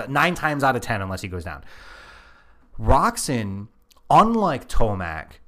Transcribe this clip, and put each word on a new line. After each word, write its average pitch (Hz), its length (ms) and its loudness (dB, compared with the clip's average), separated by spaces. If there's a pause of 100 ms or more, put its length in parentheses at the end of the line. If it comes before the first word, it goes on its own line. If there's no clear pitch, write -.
nine 156 280 0
times 147 260 -2
out 131 140 2
of 117 60 -4
ten, 104 200 -4
unless 95 200 -6
he 101 60 -8
goes 90 140 -8
down. 78 220 -12 (1120)
Roczen, 113 880 0 (420)
unlike 190 600 2
Tomac, 92 800 0